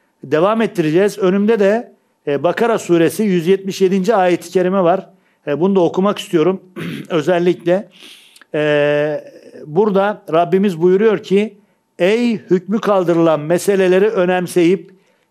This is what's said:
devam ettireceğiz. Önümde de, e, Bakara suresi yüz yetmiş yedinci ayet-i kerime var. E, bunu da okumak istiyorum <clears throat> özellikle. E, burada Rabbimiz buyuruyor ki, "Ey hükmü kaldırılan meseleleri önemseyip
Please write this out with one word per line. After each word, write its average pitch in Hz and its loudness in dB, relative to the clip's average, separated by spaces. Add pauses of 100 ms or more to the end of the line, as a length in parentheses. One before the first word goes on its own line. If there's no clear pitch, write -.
(240)
devam 180 0
ettireceğiz. 185 0
Önümde 202 2
de, 208 0 (340)
e, 143 -2
Bakara 208 0
suresi 170 0
yüz 180 0
yetmiş 190 -2
yedinci 190 0
ayet-i 180 0
kerime 185 0
var. 180 0 (400)
E, 147 -4
bunu 190 0
da 185 2
okumak 190 0
istiyorum 175 -2 (260)
<clears throat> - -12
özellikle. 175 -2 (680)
E, 147 0 (420)
burada 196 0 (100)
Rabbimiz 170 0
buyuruyor 196 2
ki, 208 -2 (400)
"Ey 226 0
hükmü 190 -2
kaldırılan 165 2
meseleleri 190 0
önemseyip 180 0 (400)